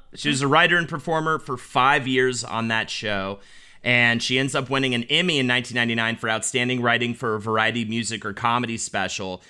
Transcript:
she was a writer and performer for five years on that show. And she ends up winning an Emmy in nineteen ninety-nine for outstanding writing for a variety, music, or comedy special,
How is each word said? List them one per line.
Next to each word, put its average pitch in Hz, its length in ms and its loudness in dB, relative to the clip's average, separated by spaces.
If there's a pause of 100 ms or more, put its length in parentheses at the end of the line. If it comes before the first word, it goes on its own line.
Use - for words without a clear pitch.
(160)
she 147 140 -2
was 139 120 0
a 139 60 2
writer 165 300 6
and 165 100 0
performer 160 520 -2
for 127 180 -8
five 131 500 2
years 127 380 2
on 113 240 -2
that 110 200 -2
show. 98 500 -4 (440)
And 120 380 4
she 127 160 0
ends 135 160 0
up 131 160 -2
winning 135 260 0
an 117 80 -2
Emmy 160 360 0
in 127 80 2
nineteen 123 280 -2
ninety-nine 117 420 0
for 113 120 -4
outstanding 123 520 -2
writing 120 320 2
for 117 220 -2
a 107 40 -2
variety, 110 460 0
music, 110 400 -4
or 101 80 -6
comedy 117 420 0
special, 95 760 -6